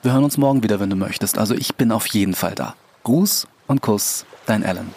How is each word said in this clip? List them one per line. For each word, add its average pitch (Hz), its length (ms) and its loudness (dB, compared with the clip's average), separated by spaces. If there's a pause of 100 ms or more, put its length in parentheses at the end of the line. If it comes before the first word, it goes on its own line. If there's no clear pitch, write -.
Wir 127 80 2
hören 135 100 4
uns 143 160 0
morgen 135 240 4
wieder, 104 160 2
wenn 98 100 -2
du 98 60 0
möchtest. - 420 -2
Also 110 160 0
ich - 220 -4
bin 120 160 2
auf 110 160 0
jeden 95 300 0
Fall - 180 -2
da. - 220 -8 (260)
Gruß 160 460 0 (180)
und 139 160 0
Kuss, - 420 -2 (220)
dein 107 180 0
Alan. 92 320 -4